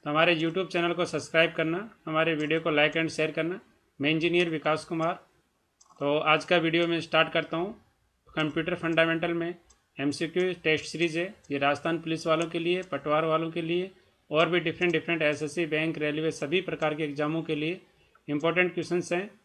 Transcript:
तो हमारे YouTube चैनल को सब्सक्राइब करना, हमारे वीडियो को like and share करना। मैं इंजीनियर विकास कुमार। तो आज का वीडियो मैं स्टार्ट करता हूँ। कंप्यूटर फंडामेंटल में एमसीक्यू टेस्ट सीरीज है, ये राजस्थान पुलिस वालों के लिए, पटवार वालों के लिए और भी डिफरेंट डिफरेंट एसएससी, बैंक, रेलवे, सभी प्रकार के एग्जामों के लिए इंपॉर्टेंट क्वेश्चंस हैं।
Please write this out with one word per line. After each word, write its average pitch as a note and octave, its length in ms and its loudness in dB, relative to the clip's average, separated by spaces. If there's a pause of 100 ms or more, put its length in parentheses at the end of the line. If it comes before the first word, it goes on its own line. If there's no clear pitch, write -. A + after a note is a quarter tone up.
तो D3 60 -4
हमारे E3 260 4
YouTube E3 320 -2
चैनल E3+ 260 0
को E3+ 120 0
सब्सक्राइब D#3+ 480 0
करना, E3+ 360 -4 (160)
हमारे D#3+ 300 2
वीडियो D3+ 240 0
को E3 120 -2
like D3+ 240 2
and D#3+ 140 0
share D#3 220 -2
करना। E3 280 -4 (420)
मैं C#3+ 80 2
इंजीनियर E3+ 400 2
विकास D#3 360 -2
कुमार। E3 280 -2 (880)
तो C#3+ 180 2
आज D#3 280 2
का F3+ 120 4
वीडियो E3 300 2
मैं E3 140 0
स्टार्ट D#3+ 320 2
करता E3 240 -2
हूँ। G3 240 -4 (540)
कंप्यूटर D#3+ 400 0
फंडामेंटल E3 580 2
में E3+ 220 -4 (440)
एमसीक्यू E3 540 0
टेस्ट D#3 320 0
सीरीज D#3+ 320 -2
है, F#3+ 180 -4 (160)
ये C#3 60 -2
राजस्थान C#3+ 400 0
पुलिस D#3+ 300 -4
वालों D#3+ 200 2
के E3+ 120 -6
लिए, F3 220 0
पटवार D3+ 440 0
वालों D#3+ 260 0
के E3+ 100 -4
लिए F3 300 -2 (400)
और D#3+ 180 4
भी F3 100 4
डिफरेंट E3 340 0
डिफरेंट D#3+ 280 0
एसएससी, D3+ 440 0
बैंक, D#3 320 -2
रेलवे, D3+ 340 -2
सभी D#3+ 300 -2
प्रकार D#3 340 -2
के D#3 80 -4
एग्जामों D3+ 400 -2
के D#3+ 120 -4
लिए D#3+ 260 -4 (480)
इंपॉर्टेंट E3 440 2
क्वेश्चंस F3 400 -2
हैं। F#3+ 140 -2 (180)